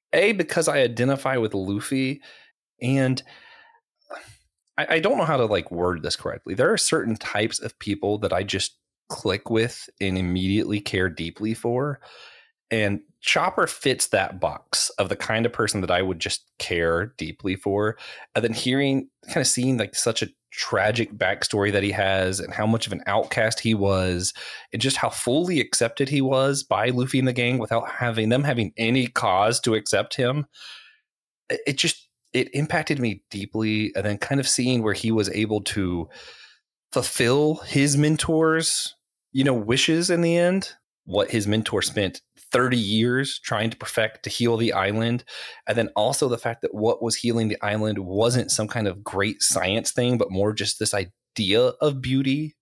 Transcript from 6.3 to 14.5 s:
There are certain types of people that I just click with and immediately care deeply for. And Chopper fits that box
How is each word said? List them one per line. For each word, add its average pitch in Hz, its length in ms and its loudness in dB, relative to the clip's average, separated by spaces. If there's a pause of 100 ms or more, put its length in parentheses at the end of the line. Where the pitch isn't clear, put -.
There 135 180 4
are 208 60 2
certain 113 380 0
types 110 440 -2
of - 180 -10
people 104 400 -2
that 104 140 -2
I 92 100 2
just - 340 -4 (320)
click - 420 -2
with 113 380 0 (120)
and 95 160 0
immediately 95 640 0
care 95 280 0
deeply 85 460 -6
for. 127 460 -4 (720)
And 104 300 0 (200)
Chopper - 460 0
fits - 420 -2
that 95 320 0
box - 480 -2 (100)